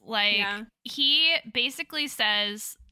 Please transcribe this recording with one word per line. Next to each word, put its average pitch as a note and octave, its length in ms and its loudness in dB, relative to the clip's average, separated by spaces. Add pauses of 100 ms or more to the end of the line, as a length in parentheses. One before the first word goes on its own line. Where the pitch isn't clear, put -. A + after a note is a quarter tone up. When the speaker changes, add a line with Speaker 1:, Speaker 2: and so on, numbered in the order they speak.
Speaker 1:
like, G#3 340 2
Speaker 2:
Yeah. G3+ 240 -2 (200)
Speaker 1:
he D4+ 540 2 (160)
basically C#4+ 560 -4
says G#3 680 -2 (160)